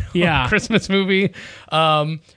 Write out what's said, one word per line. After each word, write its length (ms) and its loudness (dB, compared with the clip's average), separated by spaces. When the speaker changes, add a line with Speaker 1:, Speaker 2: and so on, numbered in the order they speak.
Speaker 1:
<laughs> 60 -18
Speaker 2:
Yeah. 360 2
Speaker 1:
Christmas 400 0
movie?" 420 2
Um, 520 0